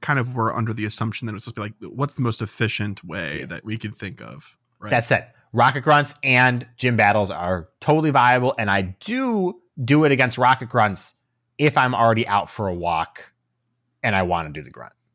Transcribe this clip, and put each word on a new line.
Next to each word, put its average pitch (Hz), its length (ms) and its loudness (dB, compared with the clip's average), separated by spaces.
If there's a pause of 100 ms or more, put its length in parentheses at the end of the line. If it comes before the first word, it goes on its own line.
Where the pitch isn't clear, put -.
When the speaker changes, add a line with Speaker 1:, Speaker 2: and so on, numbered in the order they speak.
Speaker 1:
kind 143 180 -2
of 123 160 -4
were 113 200 0
under 110 180 -2
the 104 120 -6
assumption 110 420 -6
that 107 40 -8
it 107 40 -10
was 95 100 -12
supposed 107 280 -10
to - 60 -20
be 104 80 -16
like, - 100 -14
what's 143 180 -4
the - 60 -6
most 117 200 -2
efficient 104 640 -4
way 80 360 -8
Speaker 2:
Yeah. 65 60 -12
Speaker 1:
that - 180 -12
we 107 120 -8
could 104 180 -12
think - 260 -14
of, - 360 -20 (220)
right? 104 100 -14
Speaker 2:
That 117 160 0
said, - 260 -2 (220)
Rocket 127 280 4
Grunts 147 320 2 (100)
and 127 440 2 (100)
gym 123 200 2
battles 104 340 4
are 87 380 -4 (100)
totally 156 320 2
viable, 127 460 4
and 107 140 -2
I 98 100 2
do 202 800 -4 (220)
do 147 200 4
it 147 80 4
against 127 260 2
Rocket 123 300 2
Grunts 107 460 0 (440)
if 147 200 2
I'm 127 180 2
already 113 320 4
out 101 220 0
for 104 180 -6
a 92 60 -4
walk 85 580 -4 (720)
and 113 140 0
I 95 80 2
wanna 85 260 -2
do 73 120 -12
the 69 100 -18
grunt. - 220 -20 (220)